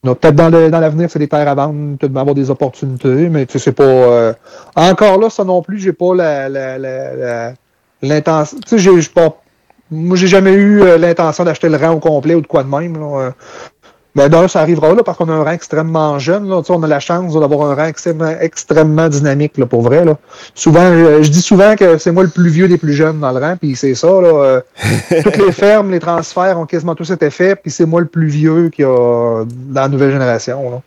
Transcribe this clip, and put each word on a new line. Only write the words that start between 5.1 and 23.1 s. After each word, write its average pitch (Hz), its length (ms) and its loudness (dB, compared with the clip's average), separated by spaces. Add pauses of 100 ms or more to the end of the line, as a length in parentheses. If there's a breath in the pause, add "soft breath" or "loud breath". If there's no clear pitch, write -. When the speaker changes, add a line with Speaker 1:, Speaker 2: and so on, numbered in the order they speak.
Speaker 1:
là, 226 100 0
ça 214 140 -6
non 180 180 -2
plus, 196 180 -10
j'ai 185 140 -4
pas 180 200 -2
la, 151 340 -2
la, 131 300 -8
la, 131 380 -10
la, 120 380 -8 (480)
l'intention, 151 580 -2
tu - 100 -20
sais, 233 80 2
j'ai, 180 240 4
j'ai - 80 -6
pas, 165 320 0 (480)
moi, 165 260 -4
j'ai 185 120 2
jamais 190 260 4
eu, 202 300 4
euh, 175 140 6
l'intention 170 460 0
d'acheter 165 260 -2
le 156 80 0
rang 160 160 0
au 156 60 -2
complet 151 360 0
ou 160 60 2
de - 60 -12
quoi 147 160 0
de 135 60 -8
même, 156 300 -6
là, 147 200 -8
euh. 127 120 -6 (840 loud breath)
Ben, 143 140 4
d'un, 165 180 4
ça 175 140 0
arrivera, 156 340 2
là, 240 80 2
parce 170 120 -4
qu'on 165 140 -4
a - 20 -4
un 156 120 -2
rang 156 80 -2
extrêmement 160 680 -4
jeune, 185 320 -4
là. 180 120 -2
Tu - 60 -10
sais, - 60 0
on 170 80 0
a 156 60 -4
la 147 120 0
chance, 170 360 -4
là, 156 60 2
d'avoir 147 280 0
un 139 60 -2
rang 151 100 -2
extrêmement, 160 560 -6
extrêmement 156 680 0
dynamique, 143 500 -2
là, 120 80 0
pour 117 160 0
vrai, 147 220 2
là. 151 120 2 (380 loud breath)
Souvent, 165 260 2
euh, 165 400 6
je 151 80 4
dis 170 140 2
souvent 208 320 4
que 175 240 4
c'est 175 120 -2
moi 185 120 2
le 180 60 0
plus 175 200 0
vieux 175 180 2
des 175 120 2
plus 147 140 -2
jeunes 156 260 -2